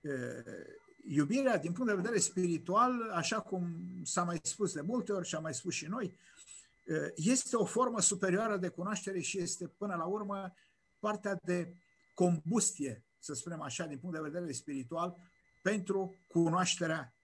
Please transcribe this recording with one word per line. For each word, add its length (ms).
E, 420
iubirea, 500
din 140
punct 180
de 60
vedere 240
spiritual, 920
așa 300
cum 360
s-a 200
mai 200
spus 300
de 80
multe 300
ori 160
și 80
am 60
mai 120
spus 200
și 120
noi, 320
e, 300
este 400
o 100
formă 360
superioară 560
de 120
cunoaștere 500
și 200
este, 280
până 280
la 80
urmă, 500
partea 440
de 320
combustie, 920
să 140
spunem 280
așa, 240
din 120
punct 180
de 140
vedere 220
spiritual, 680
pentru 540
cunoașterea 960